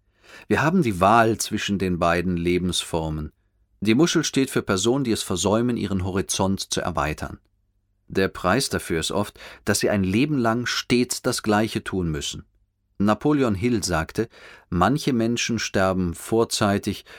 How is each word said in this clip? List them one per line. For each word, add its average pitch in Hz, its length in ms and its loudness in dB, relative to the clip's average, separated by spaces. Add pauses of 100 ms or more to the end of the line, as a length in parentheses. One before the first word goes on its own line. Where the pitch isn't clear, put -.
(480)
Wir 107 140 2
haben 165 220 2
die 101 160 0
Wahl 110 380 4
zwischen 101 420 -2
den 92 180 0
beiden 87 400 2
Lebensformen. 85 920 -2 (500)
Die 110 140 2
Muschel 165 280 2
steht 135 260 0
für - 120 -2
Personen, 110 420 0
die 120 80 -2
es 101 120 -2
versäumen, 110 540 0
ihren 95 260 -2
Horizont 95 680 -2
zu - 100 -2
erweitern. 78 580 -4 (680)
Der 95 200 0
Preis 92 420 0
dafür 85 300 -2
ist 78 120 -4
oft, - 280 -4 (260)
dass 101 140 2
sie 113 100 0
ein 98 140 2
Leben 127 340 2
lang 117 280 0
stets - 560 0
das 127 200 -2
Gleiche 107 420 0
tun 87 280 -2
müssen. 73 340 -6 (520)
Napoleon 117 580 2
Hill 110 280 0
sagte, 85 440 -2 (420)
"Manche 110 440 2
Menschen 117 440 0
sterben 92 560 0
vorzeitig, 104 920 -2 (140)